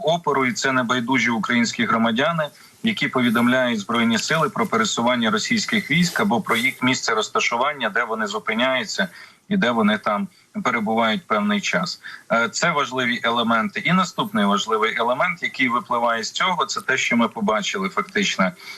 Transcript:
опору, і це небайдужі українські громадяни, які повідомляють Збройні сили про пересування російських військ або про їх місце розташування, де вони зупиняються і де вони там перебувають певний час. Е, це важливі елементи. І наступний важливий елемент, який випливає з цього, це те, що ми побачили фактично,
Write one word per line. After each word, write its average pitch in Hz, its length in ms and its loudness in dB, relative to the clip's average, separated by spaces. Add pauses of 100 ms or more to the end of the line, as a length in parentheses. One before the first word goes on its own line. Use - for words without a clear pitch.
опору, 147 420 2
і 120 60 0
це 135 200 -2
небайдужі 127 580 0
українські 117 540 0
громадяни, 123 640 2 (340)
які 113 260 0
повідомляють 120 720 2
Збройні 117 380 0
сили 156 300 0
про - 180 -2
пересування 117 640 0
російських 107 600 0
військ 175 300 2
або 110 200 2
про - 160 -2
їх 120 260 -2
місце 127 320 0
розташування, 117 760 0
де 120 140 0
вони 110 220 -4
зупиняються 117 800 -2 (400)
і 208 80 0
де 185 140 2
вони 107 280 2
там 104 300 -2 (360)
перебувають 220 640 0
певний 104 340 0
час. - 400 -4 (320)
Е, 117 160 2
це 165 220 -2
важливі 127 520 -2
елементи. 117 580 0
І 151 120 0
наступний 113 520 0
важливий 104 520 0
елемент, 180 460 0
який - 260 -2
випливає 117 560 0
з - 60 -6
цього, 170 360 -2
це - 140 -6
те, 127 160 -2
що - 200 0
ми 117 120 4
побачили 104 600 -2
фактично, 95 640 -2 (260)